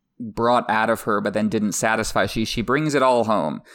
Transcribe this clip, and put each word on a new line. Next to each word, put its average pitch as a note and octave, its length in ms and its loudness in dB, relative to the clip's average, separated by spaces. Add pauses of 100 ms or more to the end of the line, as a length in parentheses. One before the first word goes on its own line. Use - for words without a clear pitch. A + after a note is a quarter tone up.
(180)
brought A#2 500 0
out A2 220 2
of A2 120 0
her, G#2 180 0
but G#2 120 -2
then G#2 160 0
didn't G#2 240 0
satisfy. A2 540 0
She, A2+ 180 -2
she - 180 -4
brings C#3 320 0
it C3+ 80 4
all B2+ 220 4
home. F2+ 360 -2 (140)